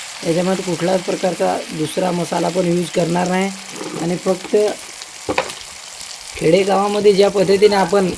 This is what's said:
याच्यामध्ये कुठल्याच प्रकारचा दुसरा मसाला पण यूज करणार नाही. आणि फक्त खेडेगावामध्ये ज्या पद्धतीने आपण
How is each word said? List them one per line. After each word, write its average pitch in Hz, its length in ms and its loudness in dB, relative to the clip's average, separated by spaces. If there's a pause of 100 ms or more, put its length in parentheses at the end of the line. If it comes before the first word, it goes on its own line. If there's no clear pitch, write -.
(260)
याच्यामध्ये 180 380 0
कुठल्याच 180 360 0
प्रकारचा 185 580 0 (200)
दुसरा 180 320 0
मसाला 175 380 -2
पण 175 180 0
यूज 175 240 2
करणार 175 380 0
नाही. 185 220 0 (520)
आणि 175 140 -2
फक्त 190 400 -2 (1800)
खेडेगावामध्ये 196 760 4
ज्या 196 180 6
पद्धतीने 196 460 4
आपण 190 420 2